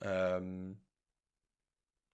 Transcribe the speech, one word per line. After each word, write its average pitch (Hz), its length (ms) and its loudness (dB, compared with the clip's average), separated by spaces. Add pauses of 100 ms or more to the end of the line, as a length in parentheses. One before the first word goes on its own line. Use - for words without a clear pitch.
Um, 92 760 0 (1400)